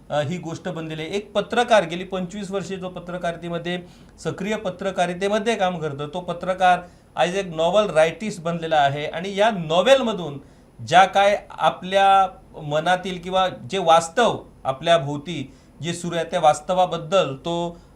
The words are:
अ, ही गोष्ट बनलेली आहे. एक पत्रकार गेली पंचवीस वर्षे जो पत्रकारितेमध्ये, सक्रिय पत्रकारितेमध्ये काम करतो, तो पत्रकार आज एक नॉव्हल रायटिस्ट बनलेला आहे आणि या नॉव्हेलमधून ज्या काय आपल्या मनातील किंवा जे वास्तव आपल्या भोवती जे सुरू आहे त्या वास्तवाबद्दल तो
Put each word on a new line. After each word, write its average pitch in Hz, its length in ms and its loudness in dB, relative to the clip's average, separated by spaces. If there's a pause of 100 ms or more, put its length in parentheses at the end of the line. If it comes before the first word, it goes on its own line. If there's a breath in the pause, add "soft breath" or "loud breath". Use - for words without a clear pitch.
(100)
अ, 143 100 0
ही 156 180 -4
गोष्ट 165 300 -10
बनलेली 160 340 -8
आहे. 160 80 -8
एक 208 220 -6
पत्रकार 220 560 2
गेली 175 160 -8
पंचवीस 185 460 -8
वर्षे 190 260 -6
जो 185 120 -10
पत्रकारितेमध्ये, 175 880 -6 (460 loud breath)
सक्रिय 185 320 -4
पत्रकारितेमध्ये 190 1000 -2
काम 180 220 -2
करतो, 147 280 -6
तो 175 140 -8
पत्रकार 180 600 2 (360 loud breath)
आज 175 200 0
एक 196 100 -2
नॉव्हल 175 440 2
रायटिस्ट 165 500 0
बनलेला 160 360 -2
आहे 147 300 2
आणि 190 300 -6
या 208 140 4
नॉव्हेलमधून 180 880 2 (480 soft breath)
ज्या 175 180 8
काय 196 460 2
आपल्या 190 760 4 (340)
मनातील 180 560 -2
किंवा 185 300 0
जे 175 300 -8
वास्तव 170 600 4 (260)
आपल्या 160 340 2
भोवती 143 540 -6 (300 loud breath)
जे 165 100 -6
सुरू 170 240 -6
आहे 165 80 -2
त्या 175 160 -4
वास्तवाबद्दल 160 960 2
तो 170 420 -6 (180 loud breath)